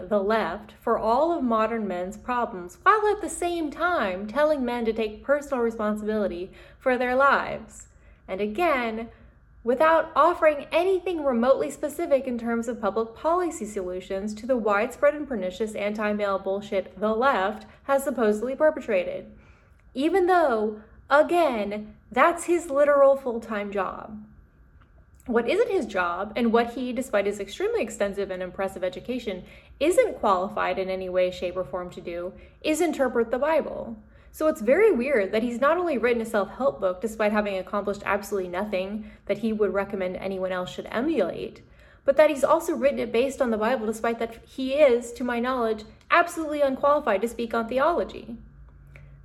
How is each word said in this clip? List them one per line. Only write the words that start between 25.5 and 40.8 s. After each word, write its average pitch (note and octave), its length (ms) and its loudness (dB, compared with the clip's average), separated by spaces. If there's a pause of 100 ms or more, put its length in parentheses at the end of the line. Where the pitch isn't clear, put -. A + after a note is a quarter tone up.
his F4 160 0
job, F#3+ 480 -2
and A#3 180 0
what A#3 200 4
he, B3+ 200 -6
despite A3 340 -2
his G#3 120 -2
extremely F#4+ 440 -4
extensive G3+ 500 -4
and F#3 100 -8
impressive F#3 400 -6
education, A3 640 -6 (340)
isn't F4+ 400 2
qualified F#3 600 0
in F#3+ 100 -4
any F#3 180 -6
way, F3+ 220 2
shape, F3+ 260 -6
or F#3 60 -2
form F3+ 280 -8
to F#3 100 -16
do, F3 320 -8 (300)
is D#4 180 0
interpret B3+ 500 0
the B3+ 80 0
Bible. B3 580 -2 (380)
So D#4 140 0
it's D#4 140 0
very E4 280 6
weird B3 420 2
that A3 100 2
he's A#3+ 180 -4
not D4 160 4
only E4+ 220 0
written A#3 240 2
a - 20 -6
self-help A3 560 -2
book, F#3 220 -2
despite G#3+ 300 0
having G#3 260 0
accomplished G3+ 480 -4
absolutely G3+ 420 -2
nothing G3 640 -6 (160)
that G3+ 120 -2
he A3 140 -2
would G#3 220 0
recommend F#3+ 420 -4
anyone F#3 360 -4
else F#3 180 -4
should - 200 -10